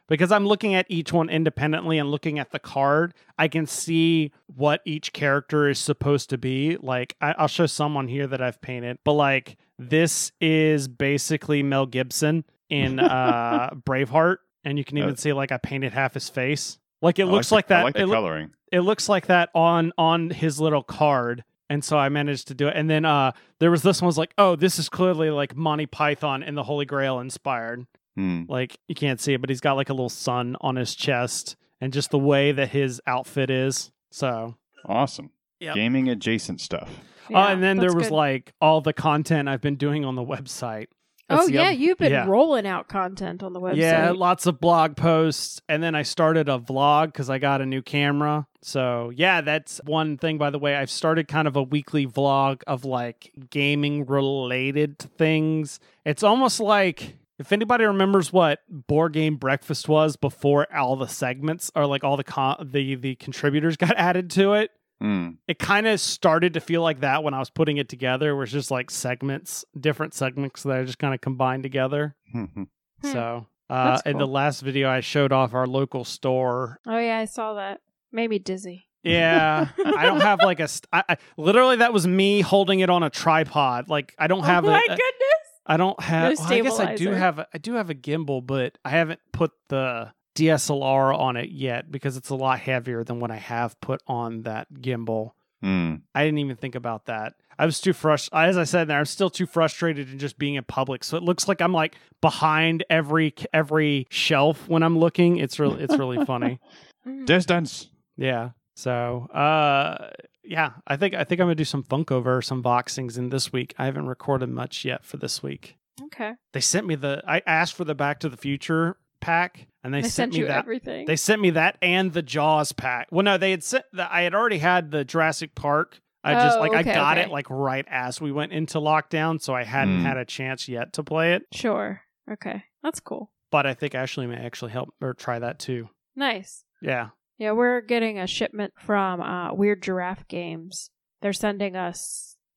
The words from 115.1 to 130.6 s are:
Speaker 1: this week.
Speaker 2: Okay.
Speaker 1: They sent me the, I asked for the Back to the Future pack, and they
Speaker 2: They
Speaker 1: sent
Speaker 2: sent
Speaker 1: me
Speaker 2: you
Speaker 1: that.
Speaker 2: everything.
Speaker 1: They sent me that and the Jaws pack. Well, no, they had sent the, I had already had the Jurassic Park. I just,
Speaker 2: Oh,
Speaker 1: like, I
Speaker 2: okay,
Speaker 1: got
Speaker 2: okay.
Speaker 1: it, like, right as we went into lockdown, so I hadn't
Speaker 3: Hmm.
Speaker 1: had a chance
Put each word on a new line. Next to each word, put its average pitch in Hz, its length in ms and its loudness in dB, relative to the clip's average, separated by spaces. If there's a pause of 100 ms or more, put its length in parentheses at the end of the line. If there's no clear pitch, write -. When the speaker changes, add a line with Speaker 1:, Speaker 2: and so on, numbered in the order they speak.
Speaker 1:
this - 240 -8
week. - 340 -14 (300)
Speaker 2:
Okay. 226 260 -10 (220)
Speaker 1:
They 135 60 -4
sent 208 260 0
me 165 100 -2
the, 139 320 -6
I 165 180 0
asked 165 280 0
for 180 100 -8
the 151 100 -6
Back 143 260 -4
to 160 80 -6
the 123 80 -10
Future 160 600 -2 (240)
pack, 175 480 -2 (160)
and - 100 -6
they 143 60 0
Speaker 2:
They 233 80 -2
Speaker 1:
sent - 60 -4
Speaker 2:
sent 240 180 -2
Speaker 1:
me 160 80 -2
Speaker 2:
you 220 60 -2
Speaker 1:
that. 139 120 0
Speaker 2:
everything. - 480 -6
Speaker 1:
They 156 100 0
sent 214 240 0
me 185 100 4
that 160 320 0
and 185 300 2
the 165 100 -4
Jaws 151 500 0
pack. 123 400 -6
Well, 180 100 2
no, 202 140 4
they 190 160 2
had 170 100 -4
sent 262 300 -4
the, 180 200 -6
I 175 100 0
had 175 120 0
already 214 240 0
had 170 320 2
the 147 140 -2
Jurassic 160 500 -2
Park. 147 460 -2 (240)
I - 100 2
just, 240 220 6
Speaker 2:
Oh, 220 40 2
Speaker 1:
like, 220 120 2
I 165 80 4
Speaker 2:
okay, 190 140 0
Speaker 1:
got 156 240 2
Speaker 2:
okay. 175 80 0
Speaker 1:
it, 180 60 -10
like, 143 180 -8
right 135 400 -2
as 127 300 -6
we 151 120 -4
went 147 200 -4
into 156 260 -4
lockdown, 156 600 0
so 135 140 -6
I 123 100 -4
hadn't 143 340 0
Speaker 3:
Hmm. 170 80 2
Speaker 1:
had 135 100 0
a 123 80 -6
chance 131 440 -8